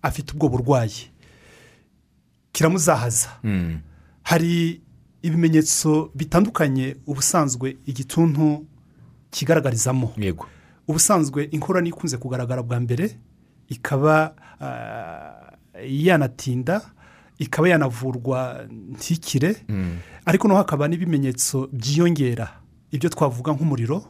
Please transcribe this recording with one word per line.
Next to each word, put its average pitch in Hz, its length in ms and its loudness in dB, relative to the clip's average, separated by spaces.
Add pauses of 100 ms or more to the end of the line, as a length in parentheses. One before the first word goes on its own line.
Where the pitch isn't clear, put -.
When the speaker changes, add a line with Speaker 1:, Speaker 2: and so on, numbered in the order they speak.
Speaker 1:
afite - 320 -4
ubwo 151 160 2
burwayi. 123 600 0 (1400)
Kiramuzahaza. 151 800 0 (140)
Speaker 2:
Mm. 87 360 -2 (440)
Speaker 1:
Hari 170 580 2 (400)
ibimenyetso 156 960 2
bitandukanye 139 800 2 (120)
ubusanzwe 135 760 0
igituntu 151 800 2 (680)
kigaragarizamo. 127 880 0
Speaker 2:
Yego. 95 280 -4 (420)
Speaker 1:
Ubusanzwe 147 640 2
inkorora 175 300 0
niyo 170 140 -4
ikunze 143 220 -6
kugaragara 123 460 -4
bwa 120 160 -2
mbere, 123 380 -2 (520)
ikaba, 151 680 2 (260)
ah, 107 920 -12 (360)
yanatinda, 139 960 0 (580)
ikaba 156 300 2
yanavurwa 127 1000 0 (240)
ntikire, 165 640 0 (120)
Speaker 2:
Mm. 92 300 -4 (280)
Speaker 1:
ariko 190 220 2
noneho 196 160 6
hakaba 147 240 0
n'ibimenyetso 139 840 0
byiyongera, 135 880 0 (300)
ibyo 151 180 -2
twavuga 127 440 -2
nk'umuriro 135 560 -2